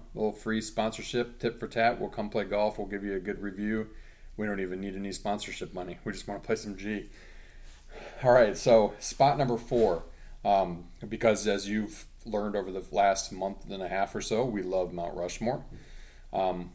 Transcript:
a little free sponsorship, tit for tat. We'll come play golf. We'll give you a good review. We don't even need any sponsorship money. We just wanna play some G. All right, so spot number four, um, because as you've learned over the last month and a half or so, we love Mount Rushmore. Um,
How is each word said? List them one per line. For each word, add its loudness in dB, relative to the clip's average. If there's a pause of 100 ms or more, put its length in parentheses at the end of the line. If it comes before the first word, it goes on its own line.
(140)
a -8
little 2
free -2
sponsorship, -2
tit -2
for -8
tat. 4
We'll -4
come -4
play 0
golf. 2
We'll -4
give -4
you -2
a -2
good -4
review. -2 (480)
We -2
don't -2
even -4
need -6
any -6
sponsorship -4
money. -8
We -4
just -10
wanna -6
play 0
some -6
G. -6 (1120)
All 8
right, 8
so 8
spot 4
number 2
four, 4 (400)
um, 4 (240)
because 4
as 0
you've -2 (180)
learned -2
over -2
the -6
last 4
month -6
and -6
a -4
half 0
or -2
so, 2
we -2
love 0
Mount -4
Rushmore. -2 (680)
Um, 0